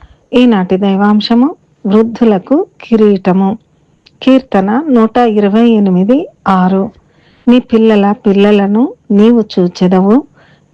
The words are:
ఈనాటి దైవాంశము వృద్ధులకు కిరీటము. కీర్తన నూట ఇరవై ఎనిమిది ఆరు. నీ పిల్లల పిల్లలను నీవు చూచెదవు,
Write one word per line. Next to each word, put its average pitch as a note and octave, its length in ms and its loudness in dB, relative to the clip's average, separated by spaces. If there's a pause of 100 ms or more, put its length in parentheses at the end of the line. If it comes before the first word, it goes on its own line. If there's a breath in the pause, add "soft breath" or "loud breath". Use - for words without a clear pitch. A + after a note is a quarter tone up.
(320 soft breath)
ఈనాటి G#3 440 0
దైవాంశము G#3 720 0 (380)
వృద్ధులకు A3+ 800 0 (160)
కిరీటము. G3 760 0 (640)
కీర్తన A#3 480 0 (180)
నూట A3+ 280 0
ఇరవై G#3+ 520 0
ఎనిమిది G#3 500 0 (300)
ఆరు. F#3+ 360 0 (640 soft breath)
నీ B3 100 4
పిల్లల A3 540 0
పిల్లలను G3+ 680 0 (280)
నీవు A3 420 2
చూచెదవు, F#3 640 0 (580 soft breath)